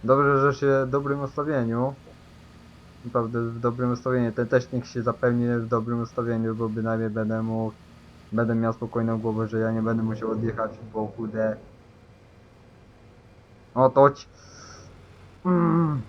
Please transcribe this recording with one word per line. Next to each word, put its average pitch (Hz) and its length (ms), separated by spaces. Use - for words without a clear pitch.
Dobrze, 139 380
że 139 180
się 135 260
w 127 40
dobrym 139 320
ustawieniu. 135 720
Naprawdę 117 360
w 117 180
dobrym 123 320
ustawieniu. 123 400
Ten 117 160
też 127 240
niech 123 160
się - 140
zapewni 120 460
w 120 200
dobrym 117 340
ustawieniu, 117 540
bo 113 140
bynajmniej 113 400
będę 110 340
mógł, 113 300
będę 113 240
miał 113 180
spokojną 113 460
głowę, 110 280
że 110 120
ja 110 120
nie 110 100
będę 113 220
musiał 110 280
odjechać 110 460
w 110 140
boku 110 360
D. 107 300
O, 131 140
toć. 139 400
Mm. 165 640